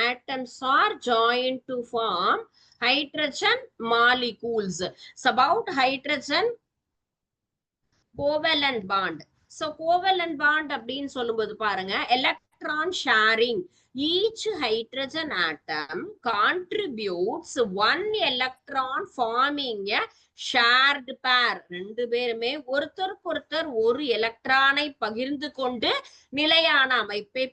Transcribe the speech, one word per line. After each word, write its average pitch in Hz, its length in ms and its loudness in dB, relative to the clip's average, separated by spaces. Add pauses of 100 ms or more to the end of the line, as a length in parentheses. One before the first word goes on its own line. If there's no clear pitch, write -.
atoms 247 520 -4 (200)
are 359 200 4 (140)
joined 247 640 2
to 254 80 -4 (140)
form 226 500 0 (440)
hydrogen 294 720 0 (360)
molecules. 233 840 2 (440)
So 262 120 2
about 285 340 2 (120)
hydrogen 285 680 0 (1700)
covalent 285 760 0
bond. 180 300 -2 (360)
So 311 140 -6 (100)
covalent 349 640 2
bond 302 340 2
அப்படின்னு 269 400 -8
சொல்லும்போது 226 380 -2 (100)
பாருங்க, 196 300 -2 (240)
electron 320 720 -4 (140)
sharing 220 560 4 (360)
Each 370 480 0 (140)
hydrogen 254 720 -4
atom 165 920 -4
contributes 240 1400 -2
one 233 520 0
electron, 262 960 -2
forming 240 840 -2
a 262 120 0 (380)
ஷேர்டு 254 720 2 (120)
பேர், 240 340 2 (160)
ரெண்டு 214 360 -6
பேருமே 240 400 0 (220)
ஒருத்தருக்கொருத்தர் 302 960 -4 (140)
ஒரு 254 200 2 (140)
எலக்ட்ரானை 269 680 2 (180)
பகிர்ந்து 262 460 -4 (100)
கொண்டு 254 320 -2 (480)
நிலையான 302 500 4 (140)
அமைப்பை 208 500 -4